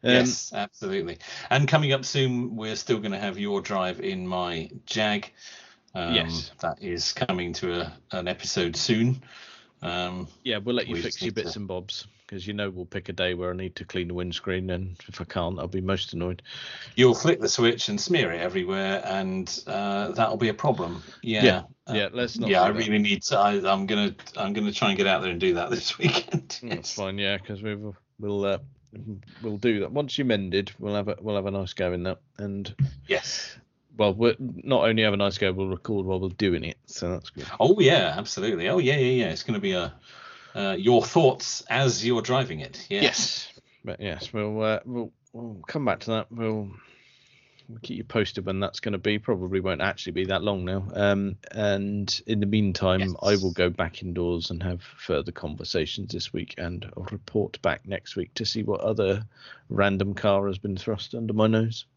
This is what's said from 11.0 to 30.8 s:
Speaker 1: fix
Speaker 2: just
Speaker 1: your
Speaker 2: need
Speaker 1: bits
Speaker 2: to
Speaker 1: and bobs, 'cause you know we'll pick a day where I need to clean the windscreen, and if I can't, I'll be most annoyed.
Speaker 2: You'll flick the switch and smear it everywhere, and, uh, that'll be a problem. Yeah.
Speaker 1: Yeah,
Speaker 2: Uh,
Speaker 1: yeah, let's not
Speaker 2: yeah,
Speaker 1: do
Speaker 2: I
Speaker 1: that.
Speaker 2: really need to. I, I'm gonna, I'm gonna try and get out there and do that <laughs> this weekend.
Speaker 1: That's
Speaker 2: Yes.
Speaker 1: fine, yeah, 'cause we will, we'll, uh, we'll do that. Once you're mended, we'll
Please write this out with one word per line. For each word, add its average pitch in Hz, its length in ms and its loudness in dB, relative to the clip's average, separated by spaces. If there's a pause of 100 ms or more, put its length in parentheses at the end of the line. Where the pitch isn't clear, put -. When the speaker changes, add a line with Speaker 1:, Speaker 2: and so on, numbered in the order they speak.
Speaker 1:
fix - 140 -6
Speaker 2:
just - 80 -10
Speaker 1:
your - 60 -2
Speaker 2:
need 101 60 -8
Speaker 1:
bits - 180 -4
Speaker 2:
to 107 60 -10
Speaker 1:
and 101 80 -8
bobs, 92 400 -8 (200)
'cause 95 200 -12
you 104 60 -6
know 104 160 -2
we'll 92 160 -10
pick 92 240 -8
a 92 40 -8
day 90 220 0
where 90 160 -4
I 90 40 -4
need 92 220 -8
to 82 80 -12
clean 90 220 -4
the 87 60 -6
windscreen, 92 580 -4
and 92 260 -6 (100)
if - 140 -12
I - 20 -6
can't, 85 360 -4
I'll 90 80 -6
be 92 140 -4
most 95 320 -2
annoyed. 87 280 -4 (540)
Speaker 2:
You'll 123 200 8
flick - 240 2
the 104 100 0
switch 117 400 2
and 101 120 -2
smear 123 300 2
it 85 100 -4
everywhere, 95 640 0
and, 95 420 -2 (200)
uh, 101 440 -2
that'll 113 260 0
be 113 120 2
a 104 40 0
problem. 110 500 -2 (200)
Yeah. 110 200 2
Speaker 1:
Yeah, 92 200 6 (260)
Speaker 2:
Uh, 120 40 -2
Speaker 1:
yeah, 104 180 2
let's 120 260 -2
not 117 120 -2
Speaker 2:
yeah, 92 100 6
Speaker 1:
do 90 60 8
Speaker 2:
I 104 60 6
Speaker 1:
that. 107 60 0
Speaker 2:
really 107 220 2
need 104 240 2
to. - 140 2
I, 101 140 6 (200)
I'm 98 160 2
gonna, 104 280 2 (200)
I'm 101 180 -2
gonna 104 180 0
try 104 180 2
and 98 80 2
get 98 100 4
out 90 140 4
there 92 100 -2
and 85 80 -4
do 90 160 4
that 85 140 -2
<laughs> - 20 0
this - 260 -2
weekend. - 520 0
Speaker 1:
That's - 140 -12
Speaker 2:
Yes. - 320 -8
Speaker 1:
fine, 98 220 -4
yeah, 101 200 0
'cause 98 260 -8
we 107 120 -4
will, 104 200 -10 (240)
we'll, 101 260 -2
uh, 98 120 2 (840)
we'll 107 140 -4
do 110 240 4
that. 78 100 -4
Once 143 260 -2
you're 139 80 0
mended, 98 540 2
we'll 104 160 -4